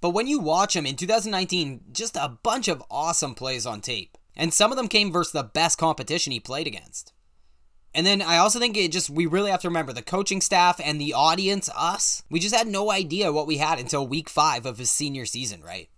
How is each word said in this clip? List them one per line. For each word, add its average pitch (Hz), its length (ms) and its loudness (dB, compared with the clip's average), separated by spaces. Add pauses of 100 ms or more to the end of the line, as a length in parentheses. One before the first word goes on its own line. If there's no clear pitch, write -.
But 175 80 2
when 214 180 0
you 285 120 2
watch 185 380 2
him 151 80 -2
in 135 100 -4
two 180 120 -6
thousand 214 240 2
nineteen, 180 500 -2 (100)
just - 240 -6
a 123 260 -4
bunch 226 280 0
of 147 200 -2
awesome 147 460 -2
plays 127 300 -6
on 110 160 -8
tape. 110 360 -8 (160)
And 165 200 -2
some 214 180 4
of 262 60 -4
them 247 100 -2
came 208 240 2
versus 170 220 0
the 143 100 -2
best 156 340 2
competition 151 540 0
he 120 80 -4
played 139 280 -6
against. - 440 -14 (840)
And 165 120 0
then 196 160 2
I 170 160 2
also 214 220 4
think 233 180 0
it 180 160 2
just, 175 160 -2
we 160 160 2
really 196 260 2
have 185 100 0
to 180 60 -4
remember 160 240 -2
the 120 100 -10
coaching 196 400 -2
staff 180 400 4
and 151 200 -2
the 143 120 -4
audience, 185 640 2
us, - 540 0
we 170 100 0
just 202 160 0
had 233 120 4
no 208 240 0
idea 185 420 0
what 151 140 0
we 156 100 0
had 156 220 2
until 135 280 -2
week 151 220 -4
five 143 360 2
of 123 120 -6
his 123 140 -2
senior 139 340 -2
season, 107 360 -6
right? 85 360 -14